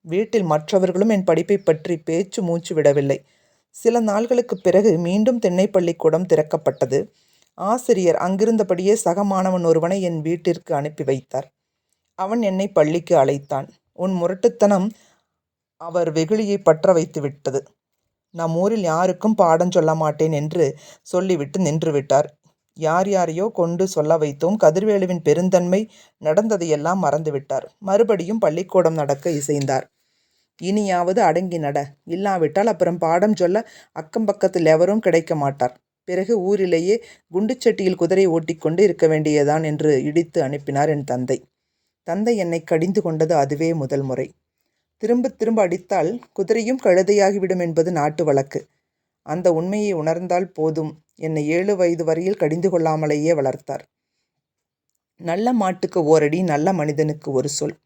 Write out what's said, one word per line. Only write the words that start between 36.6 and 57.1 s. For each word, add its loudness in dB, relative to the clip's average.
குண்டுச்சட்டியில் 0
குதிரை 2
ஓட்டிக்கொண்டு 0
இருக்க 2
வேண்டியதான்" 2
என்று 0
இடித்து -2
அனுப்பினார் -2
என் -2
தந்தை. -4
தந்தை -2
என்னை -4
கடிந்து 0
கொண்டது 0
அதுவே 0
முதல் -4
முறை. -6
திரும்ப 0
திரும்ப 0
அடித்தால் -2
குதிரையும் -2
கழுதையாகிவிடும் 2
என்பது 0
நாட்டு -2
வழக்கு. -2
அந்த 0
உண்மையை -2
உணர்ந்தால் -4
போதும், -4
என்னை -4
ஏழு 0
வயது 0
வரையில் -2
கடிந்து 0
கொள்ளாமலேயே 0
வளர்த்தார். -6
நல்ல -4
மாட்டுக்கு 2
ஓரடி, 0
நல்ல 0
மனிதனுக்கு -4